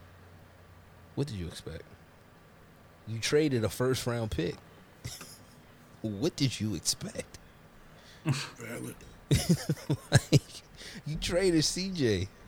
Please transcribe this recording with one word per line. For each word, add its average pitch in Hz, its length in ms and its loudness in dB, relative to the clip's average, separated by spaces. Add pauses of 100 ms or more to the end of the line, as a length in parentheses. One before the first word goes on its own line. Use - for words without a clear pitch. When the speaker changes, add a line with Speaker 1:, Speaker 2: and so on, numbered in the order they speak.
(1160)
Speaker 1:
What 143 140 0
did 113 80 -6
you 87 100 -6
expect? 80 360 -12 (1200)
You 113 120 -4
traded 147 460 4
a 104 40 2
first 127 380 0
round 117 240 -2
pick. 165 260 -2 (480)
<laughs> - 120 -10 (840)
What 110 320 -2
did 139 240 0
you 104 180 -2
expect? - 640 -6 (840)
Speaker 2:
Valid. 123 680 -4 (360)
Speaker 1:
<laughs> 131 60 6 (760)
Like, - 300 6 (680)
you 151 100 -4
traded 175 460 4
C 185 320 -2
J, 107 340 4 (200)